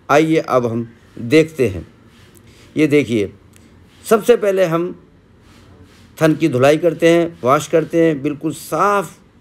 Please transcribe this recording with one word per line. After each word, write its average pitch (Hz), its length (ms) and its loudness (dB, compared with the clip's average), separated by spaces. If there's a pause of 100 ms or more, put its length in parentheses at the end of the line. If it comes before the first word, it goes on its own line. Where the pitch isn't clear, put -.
(100)
आइए 156 280 2
अब 127 280 -2
हम 117 200 -6 (320)
देखते 143 500 0
हैं। 92 180 -10 (920)
ये 156 100 2
देखिए, 117 440 0 (760)
सबसे 220 320 2
पहले 190 280 0
हम 170 260 -2 (1300)
थन 156 160 2
की 151 140 -2
धुलाई 139 280 2
करते 165 320 0
हैं, 170 340 0
वॉश 139 260 0
करते 165 360 0
हैं, 156 180 -2
बिल्कुल 147 300 -6
साफ़ 190 600 -4 (280)